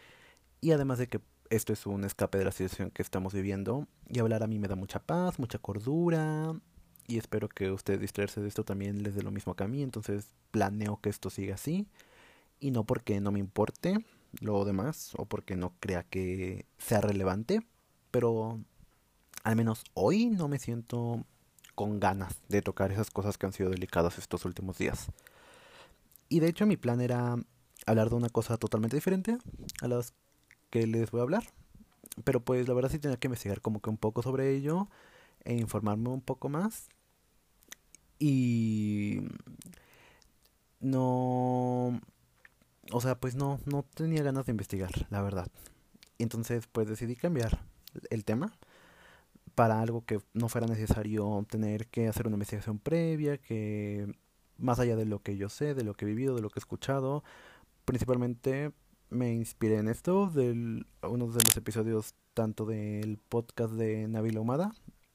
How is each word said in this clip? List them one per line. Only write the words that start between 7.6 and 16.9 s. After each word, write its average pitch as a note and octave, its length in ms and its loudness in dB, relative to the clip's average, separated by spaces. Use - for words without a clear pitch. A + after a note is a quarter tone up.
ustedes G2 300 0
distraerse G2+ 420 -2
de G#2 60 -4
esto G#2+ 160 -4
también G2+ 380 -4
les G2+ 120 -4
dé G2+ 80 -2
lo G2+ 80 -6
mismo G2+ 240 -4
que G2 100 -4
a G2+ 40 -2
mí, C#3 140 -4
entonces G#2 440 -4
planeo G#2 500 0
que - 80 -4
esto - 220 -4
siga G2 240 -6
así, F3+ 340 -4
y C#3 100 -2
no A2+ 140 2
porque G#2+ 360 0
no G2+ 120 0
me G2+ 60 0
importe A2 680 0
lo G#2 260 2
demás, G2+ 500 -2
o - 80 -6
porque - 320 -6
no F2+ 240 -2
crea F2+ 220 -2
que F#2+ 640 -4
sea G#2+ 240 2